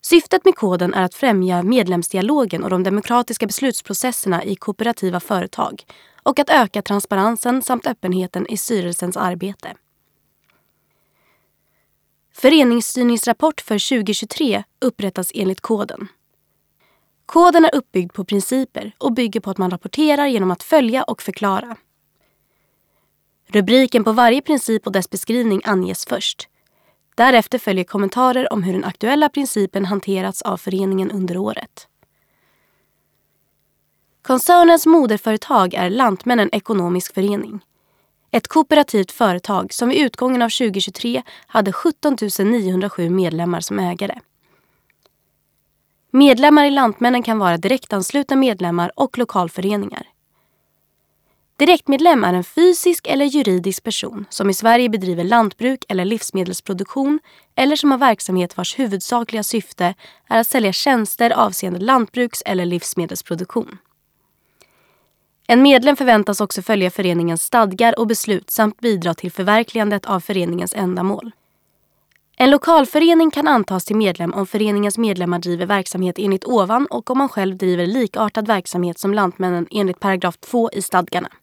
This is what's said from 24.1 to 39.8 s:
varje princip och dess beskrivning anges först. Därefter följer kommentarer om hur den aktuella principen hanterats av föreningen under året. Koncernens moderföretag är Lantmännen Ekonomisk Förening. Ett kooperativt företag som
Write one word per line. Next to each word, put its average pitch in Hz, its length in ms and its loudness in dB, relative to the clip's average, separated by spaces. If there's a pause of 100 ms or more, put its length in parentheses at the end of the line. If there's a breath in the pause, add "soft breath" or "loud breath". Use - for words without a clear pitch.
varje 240 300 4
princip 226 440 -2
och 202 60 -6
dess 190 180 -2
beskrivning 220 540 -2
anges 185 420 -2
först. - 420 -6 (680)
Därefter 247 440 4
följer 190 260 -2
kommentarer 247 680 0
om 214 100 -2
hur 180 100 -2
den 294 120 -4
aktuella 277 440 0
principen 208 560 -2
hanterats 190 580 -4
av 190 140 -4
föreningen 190 540 -4
under 185 260 -6
året. - 520 -10 (2250)
Koncernens 339 640 6
moderföretag 220 880 2
är 180 160 -2
Lantmännen 226 640 0
Ekonomisk 180 600 -2
Förening. 202 460 -4 (720)
Ett - 180 -2
kooperativt 285 640 2
företag 190 600 -2
som 240 160 -2